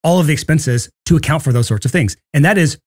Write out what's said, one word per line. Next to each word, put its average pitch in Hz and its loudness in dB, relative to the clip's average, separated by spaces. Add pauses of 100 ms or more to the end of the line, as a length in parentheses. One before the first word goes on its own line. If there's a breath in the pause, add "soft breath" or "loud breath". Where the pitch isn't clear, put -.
all 175 2
of 156 0
the 156 0
expenses 127 -2 (160)
to 170 2
account 151 -2
for 131 0
those 117 0
sorts 107 -4
of 127 -2
things. 131 0 (180)
And 143 2
that 202 4
is 160 0